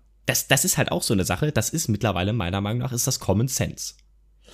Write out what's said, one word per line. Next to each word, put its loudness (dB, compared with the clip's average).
das, -2
das 4
ist 0
halt 2
auch 0
so 0
eine 4
Sache, 0
das 0
ist -4
mittlerweile, 0
meiner 0
Meinung -2
nach, -4
ist -2
das -2
Common 2
Sense. -4